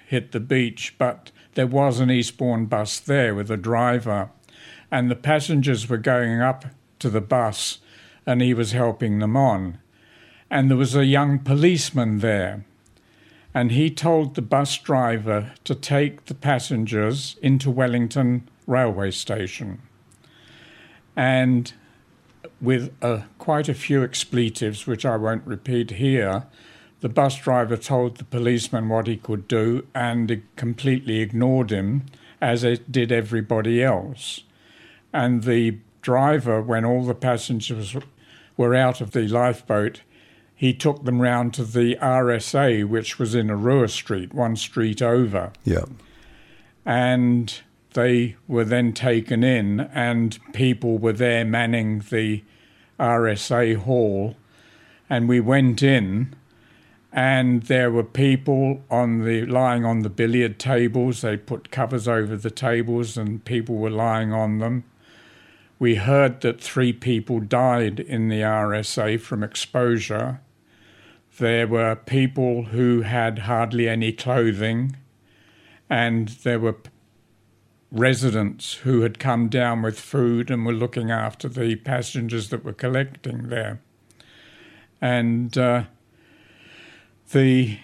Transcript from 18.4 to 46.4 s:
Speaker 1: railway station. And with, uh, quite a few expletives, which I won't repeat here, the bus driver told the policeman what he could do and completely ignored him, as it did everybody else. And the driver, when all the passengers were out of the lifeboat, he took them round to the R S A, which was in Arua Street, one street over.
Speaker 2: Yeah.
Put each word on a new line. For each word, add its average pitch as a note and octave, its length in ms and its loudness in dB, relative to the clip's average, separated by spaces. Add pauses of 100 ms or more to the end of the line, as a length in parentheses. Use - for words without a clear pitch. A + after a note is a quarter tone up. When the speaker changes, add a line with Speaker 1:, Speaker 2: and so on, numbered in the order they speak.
Speaker 1:
railway G#2 460 0
station. G2 680 -8 (1400)
And B2+ 560 2 (880)
with, A#2+ 400 0
uh, A2+ 220 -2 (160)
quite D3+ 280 0
a D3 60 0
few C#3 300 0
expletives, A2+ 840 -4
which A#2 180 -4
I A#2+ 120 0
won't A2 280 -2
repeat A#2+ 460 -4
here, A2 540 0 (560)
the B2 80 -4
bus C3+ 280 2
driver A#2+ 380 0
told B2 420 -2
the - 60 -16
policeman A#2 640 0
what A2 200 0
he A2+ 100 -2
could G#2 320 -6
do A#2 440 0
and A#2 500 -2 (120)
completely A#2+ 640 -2
ignored A#2 520 0
him, G#2+ 340 0 (340)
as A#2+ 240 0
it A#2+ 260 0
did B2 220 0
everybody A2+ 720 0
else. G#2+ 600 -2 (680)
And B2 320 0
the A#2 360 2 (220)
driver, B2+ 600 2
when A2+ 240 0
all B2 180 2
the B2 100 -2
passengers A2+ 840 -4 (580)
were B2 180 2
out B2+ 280 4
of G#2 100 -8
the A2+ 160 0
lifeboat, A2+ 760 0 (540)
he B2+ 200 2
took D3 300 -2
them B2 140 0
round A#2+ 360 0
to B2+ 80 -4
the A#2+ 340 0
R C3 320 2
S A#2 240 -2
A, B2+ 300 2
which A2 340 -4
was A2+ 160 -2
in A#2 140 2
Arua A2 420 2
Street, F#2+ 420 -6
one A2+ 240 -2
street A2 460 -2
over. A#2 500 2 (120)
Speaker 2:
Yeah. E2+ 220 0 (1000)